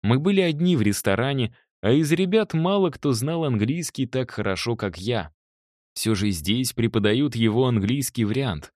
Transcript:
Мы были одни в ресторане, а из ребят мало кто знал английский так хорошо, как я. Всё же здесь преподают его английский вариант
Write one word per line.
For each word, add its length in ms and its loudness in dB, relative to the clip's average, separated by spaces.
Мы 180 2
были 200 2
одни 360 2
в 60 2
ресторане, 720 0
а 100 2
из 220 4
ребят 420 0
мало 360 2
кто 220 -2
знал 320 -2
английский 600 -2
так 240 -4
хорошо, 460 -2
как 220 -6
я. 340 -4
Всё 200 0
же 160 0
здесь 420 -2
преподают 640 0
его 320 2
английский 580 0
вариант 520 -4